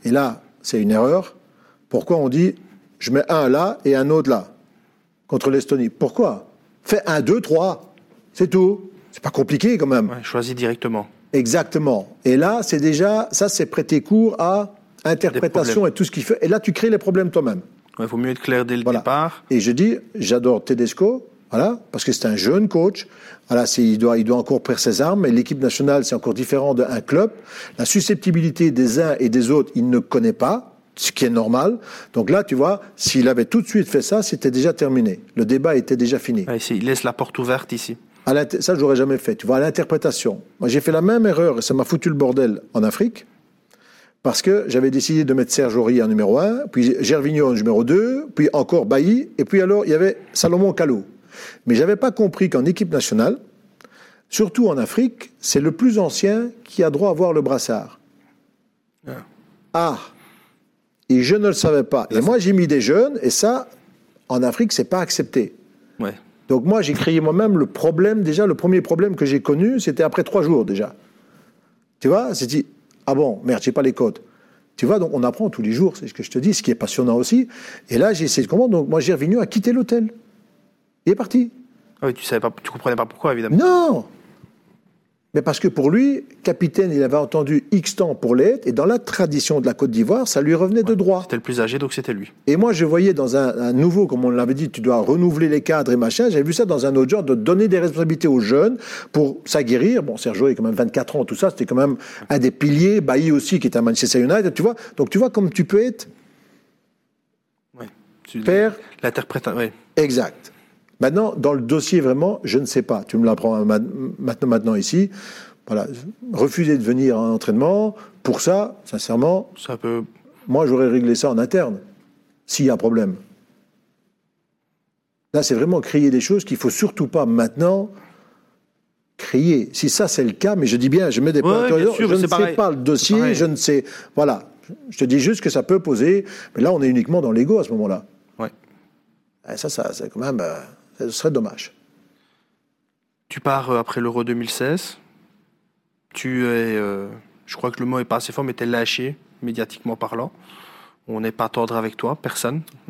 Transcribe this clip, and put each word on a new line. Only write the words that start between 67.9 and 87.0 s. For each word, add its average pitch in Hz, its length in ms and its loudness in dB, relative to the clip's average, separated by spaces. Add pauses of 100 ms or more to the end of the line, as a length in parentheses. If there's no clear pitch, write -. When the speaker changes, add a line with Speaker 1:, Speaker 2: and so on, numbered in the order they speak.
Speaker 1:
déjà, 175 260 0
le 160 80 2
premier 180 240 2
problème 180 340 0
que 147 100 -2
j'ai 135 160 2
connu, 196 380 0
c'était 165 240 -2
après 160 220 0
trois 196 180 0
jours, 147 220 2
déjà. 98 320 -6 (1040)
Tu 131 80 0
vois, 214 260 2
c'est 131 120 -6
dit, 139 200 -4 (420)
ah 139 60 2
bon, 135 300 0
merde, 123 180 -2
j'ai - 80 -2
pas 143 120 0
les 131 100 2
codes. 113 260 -2 (580)
Tu - 80 -4
vois, 196 140 4
donc 170 140 -2
on 127 100 -2
apprend 127 260 -2
tous - 140 -8
les 107 80 -2
jours, 165 260 2
c'est 135 120 -14
ce - 60 -20
que 113 100 -12
je - 60 -16
te 127 100 -4
dis, 190 140 2
ce - 100 -6
qui 127 80 2
est - 20 0
passionnant 117 420 -2
aussi. 226 300 2 (420)
Et 117 100 -2
là, 202 140 4
j'ai 160 120 -4
essayé 131 200 0
de 98 60 -10
comprendre. 226 220 2
Donc 151 160 0
moi, 160 100 2
Gervinho 160 400 0
a 202 80 0
quitté 233 260 0
l'hôtel. 233 360 0 (960)
Il 175 60 4
est 202 40 0
parti. 240 360 0 (500)
Speaker 2:
Ah 135 60 0
oui, 123 60 -2
tu - 100 -14
savais 117 160 -2
pas, 117 120 -2 (100)
tu - 80 -12
comprenais 123 260 -4
pas 113 100 -2
pourquoi, - 260 -4
évidemment. 117 240 0
Speaker 1:
Non ! 330 480 2 (1300)
Mais 147 80 0
parce 151 180 -2
que 190 80 2
pour 143 220 0
lui, 262 340 2 (200)
capitaine, 175 480 0
il 139 100 2